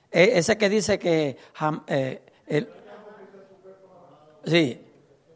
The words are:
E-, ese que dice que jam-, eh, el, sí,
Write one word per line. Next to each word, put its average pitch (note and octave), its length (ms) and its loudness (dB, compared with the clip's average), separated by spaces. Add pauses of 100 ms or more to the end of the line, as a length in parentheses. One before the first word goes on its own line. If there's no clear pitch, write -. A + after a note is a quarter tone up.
E-, F#3 300 4
ese G#3 180 0
que G#3 120 2
dice G3+ 280 0
que D#3+ 400 -2 (160)
jam-, D#3 340 -4
eh, C3+ 360 -4 (240)
el, D3+ 200 -2 (1800)
sí, D3+ 360 0 (540)